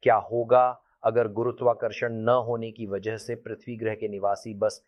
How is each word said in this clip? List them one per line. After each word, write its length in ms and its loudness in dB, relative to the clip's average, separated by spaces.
क्या 120 6
होगा 680 2
अगर 240 2
गुरुत्वाकर्षण 840 -2
न 160 -2
होने 440 0
की 140 -10
वजह 300 -4
से 180 -8
पृथ्वी 420 -12
ग्रह 180 -2
के 140 -6
निवासी 460 -4
बस 340 -2